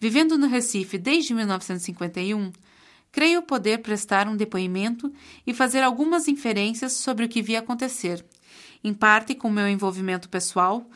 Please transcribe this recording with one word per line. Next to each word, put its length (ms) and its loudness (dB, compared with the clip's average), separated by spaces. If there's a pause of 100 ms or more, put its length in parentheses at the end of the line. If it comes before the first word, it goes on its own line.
vivendo 380 4
no 80 4
Recife 500 -2
desde 380 0
mil 120 -2
novecentos 360 -4
e 40 -10
cinquenta 340 -6
e 140 -2
um, 160 -4 (600)
creio 320 2
poder 360 0
prestar 480 0
um 100 -4
depoimento 760 -2 (340)
e 60 -4
fazer 300 2
algumas 460 2
inferências 680 0
sobre 300 -2
o 40 -2
que 140 -2
via 180 -2
acontecer, 640 -4 (580)
em 100 -2
parte 440 4
com 120 -4
meu 200 2
envolvimento 600 -2
pessoal, 680 0